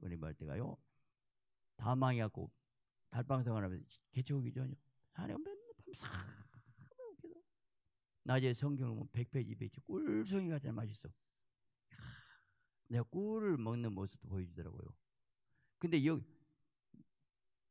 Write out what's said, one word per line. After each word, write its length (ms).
은혜 140
받을 180
때가요. 420
다 200
망해갖고 560
달방생활 540
하면서 220
개척하기 400
전이요. 240
산에 260
맨날 360
밤 100
사-, 140
낮에 300
성경을 400
보면 180
백 200
페이지, 200
이백 80
페이지 220
꿀송이 680
같이 220
맛있어. 380
내가 160
꿀을 540
먹는 360
모습도 360
보여주더라고요. 640
근데 260
여기 180